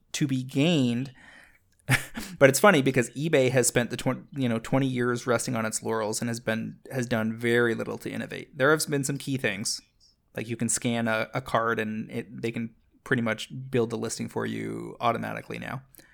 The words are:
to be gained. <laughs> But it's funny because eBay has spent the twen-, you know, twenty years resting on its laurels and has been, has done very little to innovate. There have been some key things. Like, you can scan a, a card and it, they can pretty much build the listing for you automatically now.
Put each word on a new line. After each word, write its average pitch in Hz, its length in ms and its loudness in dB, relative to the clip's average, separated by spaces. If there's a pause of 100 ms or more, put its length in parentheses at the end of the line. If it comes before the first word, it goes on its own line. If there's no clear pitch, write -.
(120)
to 151 160 0
be 131 160 -2
gained. 135 680 2 (760)
<laughs> 131 100 4 (400)
But 135 120 10
it's 131 100 2
funny 151 220 8
because 131 280 2
eBay 139 400 2
has 123 160 4
spent 120 240 2
the 123 60 -8
twen-, 127 360 -4
you 131 160 -2
know, 113 100 0
twenty 135 280 2
years 123 400 0
resting 123 280 2
on 113 120 0
its - 160 -4
laurels 110 380 -2
and 120 80 -2
has 117 120 -4
been, 110 380 -4 (120)
has 131 160 -4
done 113 300 0
very 117 380 4
little 110 240 -6
to 113 120 -8
innovate. 110 460 -10
There 139 140 4
have 156 180 2
been 143 160 0
some 139 140 -2
key 139 180 -4
things. 110 440 -2 (540)
Like, 113 140 -6
you 117 80 -4
can 113 140 -2
scan 117 380 -2
a, 110 260 0
a 131 80 -2
card 113 360 0
and 110 320 -4
it, 120 300 -10
they 117 100 -2
can 117 200 -6 (340)
pretty 127 160 2
much 110 320 -2 (180)
build 113 200 2
the 113 80 -4
listing 113 300 -6
for 113 180 -4
you 110 520 -6
automatically 113 600 -4
now. 113 240 -8 (320)